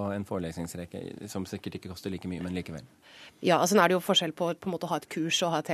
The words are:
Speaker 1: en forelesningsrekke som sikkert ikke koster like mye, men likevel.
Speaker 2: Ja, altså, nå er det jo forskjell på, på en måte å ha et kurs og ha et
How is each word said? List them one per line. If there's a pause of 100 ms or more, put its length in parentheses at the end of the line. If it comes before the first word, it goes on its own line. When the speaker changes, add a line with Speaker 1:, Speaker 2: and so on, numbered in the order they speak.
(160)
Speaker 1:
en
forelesningsrekke
som
sikkert
ikke
koster
like
mye,
men
likevel. (580)
Speaker 2:
Ja,
altså,
nå
er
det
jo
forskjell
på,
på
en
måte
å
ha
et
kurs
og
ha
et